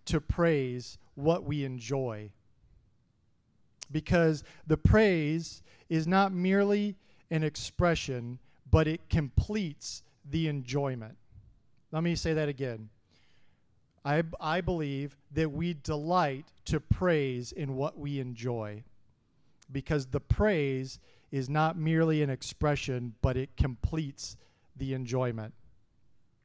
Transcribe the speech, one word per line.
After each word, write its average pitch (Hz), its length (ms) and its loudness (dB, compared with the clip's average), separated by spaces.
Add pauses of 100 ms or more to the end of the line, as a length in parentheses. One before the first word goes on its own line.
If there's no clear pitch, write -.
to 160 140 0
praise 135 800 0 (180)
what 160 300 0
we 147 180 -4
enjoy, 120 680 -6 (1600)
because 156 520 2 (240)
the 156 80 4
praise 165 840 4 (260)
is 160 180 0
not 190 280 4
merely 202 640 2 (320)
an 160 140 2
expression, 139 960 -2 (320)
but 156 160 4
it 160 200 -4
completes 165 920 -2 (260)
the 160 200 -2
enjoyment. 131 680 -4 (760)
Let 160 100 -2
me 170 140 0
say 160 180 0
that 156 160 0
again. 123 400 -6 (1120)
I, 151 200 0 (180)
I 170 200 -2
believe 143 540 -4 (160)
that 151 200 0
we 165 240 -2
delight 151 760 -2 (140)
to 156 140 0
praise 139 720 2
in 135 240 -6
what 143 240 -4
we 143 200 -4
enjoy, 117 640 -6 (880)
because 135 360 -2
the 123 120 -2
praise 143 800 0 (300)
is 135 180 -4
not 156 300 2
merely 160 460 4
an 139 80 0
expression, 127 880 -2
but 131 160 2
it - 180 -6
completes 139 800 -4 (400)
the 131 200 -4
enjoyment. 120 580 -4 (920)